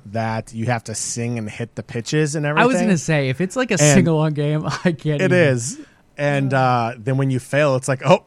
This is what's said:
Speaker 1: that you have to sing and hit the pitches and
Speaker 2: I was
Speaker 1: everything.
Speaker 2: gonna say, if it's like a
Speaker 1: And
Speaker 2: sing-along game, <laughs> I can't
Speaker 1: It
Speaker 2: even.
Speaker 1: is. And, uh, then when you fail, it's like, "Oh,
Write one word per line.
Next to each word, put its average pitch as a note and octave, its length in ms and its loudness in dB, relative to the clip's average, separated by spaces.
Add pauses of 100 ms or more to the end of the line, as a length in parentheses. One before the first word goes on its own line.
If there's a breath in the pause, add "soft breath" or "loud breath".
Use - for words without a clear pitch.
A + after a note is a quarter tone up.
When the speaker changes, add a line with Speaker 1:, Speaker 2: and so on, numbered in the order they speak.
Speaker 1:
that A2 480 -6
you A2+ 100 -6
have A#2 200 -2
to A2 100 -10
sing A#2 420 -6
and G#2+ 120 -8
hit - 260 -10
the A2 80 -10
pitches D3+ 520 -4
and D3 120 -2
Speaker 2:
I D3 80 -2
was E3+ 80 4
Speaker 1:
everything. A#3+ 240 2
Speaker 2:
gonna F#3 120 2
say, D3 300 0
if C3+ 140 -2
it's F#3+ 120 -4
like B3+ 160 -2
a G3+ 40 0
Speaker 1:
And D#3 60 2
Speaker 2:
sing-along D3+ 520 4
game, D3 320 -2
<laughs> - 200 -4
I F3+ 80 2
can't D3+ 280 -2
Speaker 1:
It F#3+ 40 0
Speaker 2:
even. F3+ 80 2
Speaker 1:
is. D3+ 460 2 (380 loud breath)
And, C#3 380 0
uh, B2+ 420 2
then C3 220 -2
when C3+ 120 0
you B2+ 80 0
fail, C#3 380 0
it's B2+ 100 -4
like, C3 200 -2
"Oh, F3+ 200 4